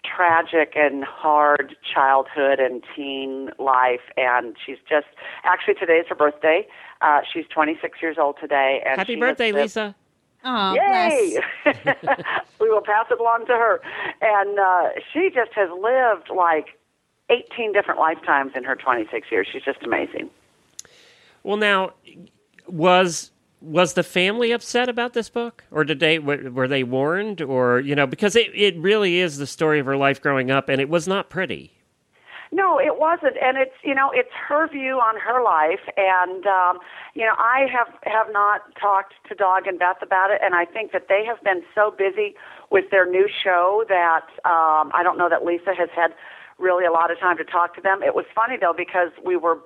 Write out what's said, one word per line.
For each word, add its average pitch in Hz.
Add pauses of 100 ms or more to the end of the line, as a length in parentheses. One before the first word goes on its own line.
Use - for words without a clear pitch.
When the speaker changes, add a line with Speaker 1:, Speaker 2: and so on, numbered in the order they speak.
Speaker 1:
tragic 165
and 139
hard 147 (180)
childhood 135
and 127 (100)
teen 135
life, 127 (140)
and 123 (120)
she's 131 (100)
just, 147 (380)
actually, 180
today 170
is 165
her -
birthday. 156 (340)
Uh, 147 (120)
she's 160
twenty-six 156
years 160
old 147
today. 139
And 135
Speaker 2:
Happy 226
Speaker 1:
she -
Speaker 2:
birthday, 247
Speaker 1:
has 208
lived -
Speaker 2:
Lisa. 208 (500)
Speaker 3:
Aw, 208
Speaker 1:
Yay! 339 (260)
Speaker 3:
bless. -
Speaker 1:
<laughs> -
We 220
will 214
pass 214
it 233
along 233
to 247
her. 226 (400)
And, 202
uh, 180 (120)
she 349
just 240
has 196
lived, 220
like, 170 (520)
eighteen 233
different 190
lifetimes 156
in 127
her 131
twenty-six 117
years. 101
She's -
just -
amazing. - (1120)
Speaker 2:
Well, 208
now, 202 (720)
was, 180 (300)
was 165
the 175
family 214
upset 240
about 240
this 226
book? 233
Or 151
did 143
they, 160
w-, 143
were 127
they 135
warned? 165
Or, 127
you 139
know, 143
because 202
it, 220
it 196
really 185
is 156
the 143
story 151
of 131
her 135
life 139
growing 135
up, 135
and 135
it 139
was 170
not 190
pretty. 127 (800)
Speaker 1:
No, 349
it 285
wasn't. 320
And 262
it's, 262
you 277
know, 269
it's 247 (160)
her 311
view 262
on 220
her 240
life. 170 (160)
And, 185
um, 180 (360)
you 226
know, 220
I 254
have, 233 (120)
have 214
not 202 (200)
talked 196 (140)
to 208
Dog 190
and 185
Beth 180
about 190
it, 208
and 185
I 175
think 214
that 180
they 202
have 226
been 180 (120)
so 208
busy 202 (360)
with 190
their 185
new 190 (140)
show 190
that, 170 (180)
um, 156
I 170
don't 175
know 175
that -
Lisa 175
has 175
had 165 (460)
really 180
a 170
lot 170
of 170
time 180
to 160
talk 175
to 180
them. 190
It -
was 160
funny, 240
though, 170
because 175 (140)
we 180
were 165